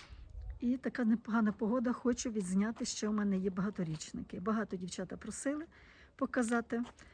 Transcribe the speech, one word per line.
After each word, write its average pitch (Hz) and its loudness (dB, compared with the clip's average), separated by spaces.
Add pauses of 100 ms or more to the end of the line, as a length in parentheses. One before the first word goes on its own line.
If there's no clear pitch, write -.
(600)
і 254 2
така 247 0
непогана 220 4
погода, 233 2
хочу 240 0
відзняти, 208 0
що - -2
в - 2
мене 202 2
є 190 2
багаторічники. 196 -4
Багато 202 0
дівчата 180 -6
просили 277 -4 (500)
показати 240 0 (300)